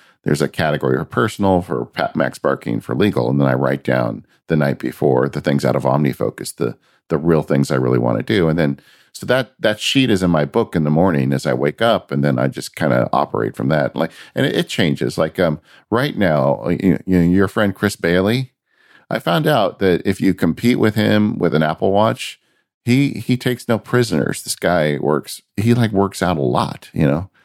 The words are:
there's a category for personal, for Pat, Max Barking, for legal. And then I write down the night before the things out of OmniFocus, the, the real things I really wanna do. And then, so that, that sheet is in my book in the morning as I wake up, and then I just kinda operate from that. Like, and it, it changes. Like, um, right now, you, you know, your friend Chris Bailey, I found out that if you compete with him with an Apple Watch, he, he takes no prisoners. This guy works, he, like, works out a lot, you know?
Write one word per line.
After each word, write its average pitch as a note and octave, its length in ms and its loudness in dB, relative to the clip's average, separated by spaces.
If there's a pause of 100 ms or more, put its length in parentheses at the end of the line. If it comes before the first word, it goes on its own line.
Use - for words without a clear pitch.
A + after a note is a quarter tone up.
(240)
there's D2 180 0
a C#2+ 60 2
category C#2+ 500 -2
for D#2+ 80 -4
personal, G2 560 0
for D2 240 -6
Pat, - 300 -4
Max C2 240 -2
Barking, A#1+ 400 -2
for A#1+ 160 -6
legal. C2+ 340 0
And C#2 100 0
then C#2 80 2
I C2 60 2
write C2+ 300 -2
down A#1+ 420 -2 (220)
the E2 80 0
night C#2+ 240 0
before B1+ 480 0
the C#2+ 140 -6
things C#2 240 0
out B1 100 2
of C2 80 -4
OmniFocus, C2+ 720 -2
the, - 220 -4 (320)
the D#2+ 80 0
real D#2+ 260 2
things - 260 0
I D2 60 0
really B1+ 240 2
wanna A#1+ 240 0
do. F#2+ 240 0
And D#2+ 100 0
then, C#2+ 220 -2 (320)
so - 160 -14
that, B2+ 320 -2
that G#2+ 200 0
sheet C3 300 0
is F#2+ 140 2
in F2 80 2
my D2+ 140 2
book A2+ 300 -2
in E2 80 2
the D2+ 60 0
morning D2+ 420 2
as C2 140 -2
I C#2 80 0
wake C#2 280 -2
up, A2+ 300 0
and C#2 120 -2
then C#2 160 0
I C2+ 80 0
just - 280 -10
kinda B1 380 0
operate A1+ 420 -2
from B1+ 140 -2
that. D2+ 260 0
Like, - 160 -2 (220)
and - 120 0
it, C#3+ 100 -2
it E3+ 120 -2
changes. C#2+ 500 -2
Like, D#2+ 220 -2
um, D#2+ 200 0 (320)
right B2+ 260 0
now, C#2+ 520 2
you, F2 360 2
you F#2 140 2
know, E2+ 60 4
your F#2 220 4
friend G2+ 280 0
Chris G2+ 200 -2
Bailey, G2 580 0 (560)
I A#2 100 -4
found E3 280 -2
out B2 320 0
that F#2 260 2
if G2 140 -2
you F#2 140 2
compete F#2+ 460 0
with G#2+ 160 2
him G#2+ 420 2
with F2 160 0
an D#2 100 2
Apple E2+ 280 -2
Watch, A2 500 -2 (420)
he, C3+ 300 2
he B2 240 -2
takes B2 300 -4
no A2+ 120 0
prisoners. - 640 0
This - 120 -8
guy D#2 420 0
works, - 440 -2 (140)
he, A2+ 180 2
like, A#2 180 2
works G2 300 -2
out F2 160 0
a D2 40 -4
lot, C2+ 520 -4
you D#2 140 2
know? D2+ 220 -2 (160)